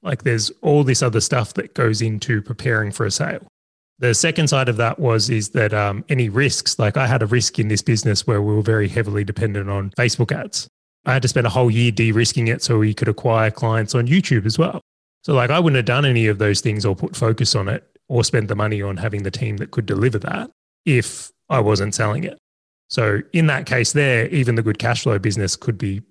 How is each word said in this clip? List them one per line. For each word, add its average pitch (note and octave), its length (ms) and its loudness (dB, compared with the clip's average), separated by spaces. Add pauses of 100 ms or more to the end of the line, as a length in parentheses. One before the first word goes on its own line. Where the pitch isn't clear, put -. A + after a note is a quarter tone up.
Like, C#3+ 200 -6
there's A2+ 280 -2 (120)
all D3 220 4
this C3 180 2
other A#2 180 2
stuff A#2+ 340 -2
that - 200 -8
goes A2 260 0
into A2 400 -2
preparing G#2+ 520 -2
for - 120 -4
a G#2 60 -2
sale. - 360 -4 (520)
The B2 160 2
second E3 320 2
side C3 220 2
of A#2 80 0
that A2+ 240 0
was, A#2 280 2
is A2 220 -2
that, G#2+ 240 0
um, G2+ 340 -2
any B2+ 200 0
risks, B2 500 0
like, G#2+ 180 0
I C3+ 120 0
had B2 120 2
a A2 60 0
risk A#2+ 320 0
in G#2+ 80 0
this G#2 160 0
business G#2+ 440 0
where G#2+ 140 2
we G#2 140 0
were G#2+ 80 2
very G#2+ 260 2
heavily G#2 360 -2
dependent G2+ 440 -4
on G2 300 -4
Facebook A#2+ 320 0
ads. - 380 -8 (360)
I C3 80 0
had C3 100 2
to A#2+ 60 2
spend A#2+ 200 0
a - 20 -2
whole B2 200 4
year A#2+ 200 2
de-risking A#2 560 2
it A#2 160 -2
so A#2 160 2
we G#2+ 160 2
could - 140 -2
acquire A2 420 0
clients A2 440 -2
on A#2+ 120 0
YouTube B2+ 400 2
as A2 100 0
well. E3+ 240 0 (440)
So, - 100 0
like, B2 160 2
I D#3 80 2
wouldn't D#3+ 200 4
have A#2+ 60 0
done B2 200 2
any A#2 240 4
of G2+ 100 0
those G#2 220 2
things G#2+ 260 -2
or G2 80 0
put - 220 -6
focus A2+ 400 0
on G2 120 -2
it - 160 -6 (240)
or A#2 140 2
spent G#2+ 240 0
the G#2 80 -4
money G#2 280 -2
on G2 160 -6
having G2+ 260 -4
the F#2+ 80 -6
team G#2 240 -6
that - 160 -10
could G#2 140 -2
deliver G#2+ 340 0
that - 280 -6 (360)
if - 480 -2 (160)
I C#3+ 100 0
wasn't G#2 380 0
selling A2+ 260 -2
it. - 160 -10 (520)
So G#2+ 300 0 (140)
in E3 140 4
that C3+ 180 -2
case B2 260 0
there, C3 360 2
even B2 260 2
the A2+ 80 2
good G#2+ 160 0
cash A#2+ 240 -2
flow G#2+ 160 0
business G2 380 -2
could A2+ 200 -4
be G2 240 -6 (100)